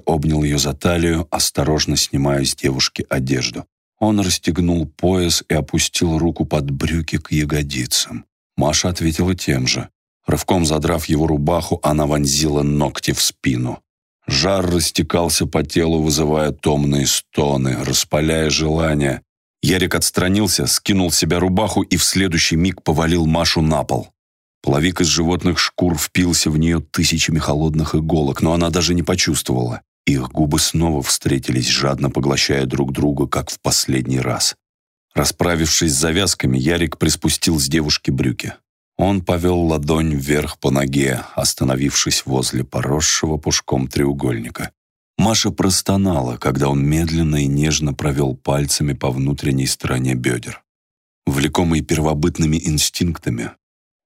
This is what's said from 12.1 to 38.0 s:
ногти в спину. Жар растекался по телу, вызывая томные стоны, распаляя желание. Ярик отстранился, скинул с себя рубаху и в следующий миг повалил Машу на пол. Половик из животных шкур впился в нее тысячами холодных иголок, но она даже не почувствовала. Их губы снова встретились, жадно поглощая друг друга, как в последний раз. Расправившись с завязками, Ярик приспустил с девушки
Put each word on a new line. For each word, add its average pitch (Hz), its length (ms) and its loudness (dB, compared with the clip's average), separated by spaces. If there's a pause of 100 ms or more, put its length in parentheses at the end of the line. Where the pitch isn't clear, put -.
ногти 73 480 0
в 67 100 -2
спину. - 580 -2 (480)
Жар 95 380 0
растекался 85 800 0
по 76 180 0
телу, 82 380 2
вызывая 76 500 2
томные 71 540 0
стоны, 67 800 0
распаляя 78 680 0
желание. 76 720 0 (400)
Ярик 90 320 0
отстранился, 92 720 0
скинул 92 460 0
с - 60 0
себя 87 220 2
рубаху 92 440 2
и - 140 -2
в 82 60 0
следующий 85 520 0
миг 90 260 0
повалил 82 460 2
Машу 82 340 2
на 78 220 2
пол. 60 260 -4 (540)
Половик 71 380 2
из 87 60 4
животных 85 520 0
шкур 87 360 0
впился 85 540 0
в 78 80 2
нее 82 220 2
тысячами 80 580 0
холодных 76 560 0
иголок, 78 480 0
но 82 120 2
она 85 180 2
даже 87 240 0
не 87 80 0
почувствовала. 64 800 -2 (260)
Их 65 240 0
губы 76 280 2
снова 80 440 0
встретились, 64 640 0
жадно 69 420 0
поглощая 67 560 0
друг 67 260 -2
друга, 71 360 0
как - 240 -4
в - 80 -10
последний 65 600 -2
раз. 62 360 -2 (580)
Расправившись 80 800 0
с 67 60 0
завязками, 90 580 0
Ярик 82 400 0
приспустил 80 600 0
с 69 80 0
девушки 73 420 0